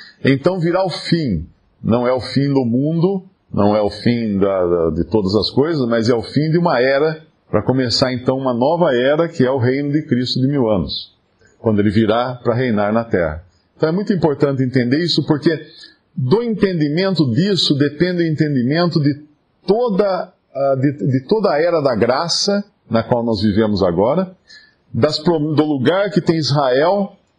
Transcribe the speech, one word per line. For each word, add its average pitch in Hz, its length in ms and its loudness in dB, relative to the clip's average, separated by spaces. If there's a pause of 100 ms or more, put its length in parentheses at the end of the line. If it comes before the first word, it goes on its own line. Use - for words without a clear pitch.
(220)
então 139 380 0
virá 175 240 0
o 180 60 -4
fim." 123 560 -2 (360)
Não 120 240 0
é 127 60 2
o 127 80 -2
fim 139 320 -2
do 135 140 0
mundo, 165 580 0 (260)
não 104 240 2
é 107 60 2
o 104 80 0
fim 117 500 -2
da, 95 280 2
da, 85 240 2
de 82 140 -2
todas 98 300 -2
as 98 140 0
coisas, 139 400 0
mas 117 220 0
é 127 40 2
o 117 60 0
fim 147 300 -2
de 165 80 2
uma 170 200 2
era, 147 440 0 (280)
pra 107 120 0
começar 127 500 0
então 131 240 -2
uma 135 160 -2
nova 147 420 2
era, 143 320 2
que 156 160 -2
é 123 80 2
o 139 60 0
reino 135 340 0
de 151 120 0
Cristo 127 400 -2
de 131 40 2
mil 139 220 0
anos, 90 480 -4 (420)
quando 107 220 0
ele 104 100 2
virá 113 440 0 (100)
pra 113 100 0
reinar 107 380 0
na 117 100 0
terra. 82 400 -2 (320)
Então 156 140 -2
é 160 40 -2
muito 208 200 -2
importante 143 500 0
entender 127 360 0
isso, 165 280 -2
porque 151 400 0 (480)
do 156 280 0
entendimento 185 880 0
disso 160 440 0
depende 170 480 0
o 165 40 0
entendimento 151 760 0
de 143 240 0 (420)
toda, 202 680 0 (200)
ah, 135 240 0
de, 135 140 0
de 131 340 -2
toda 208 240 0
a 147 80 0
era 165 220 2
da 135 140 0
graça 160 680 0 (280)
na 113 120 0
qual 117 220 0
nós 113 160 -2
vivemos 104 420 2
agora, 117 540 0 (560)
das 151 280 0
prom-, 156 340 0
do 147 100 4
lugar 160 460 0
que 175 100 0
tem 165 160 0
Israel, 151 760 0 (260)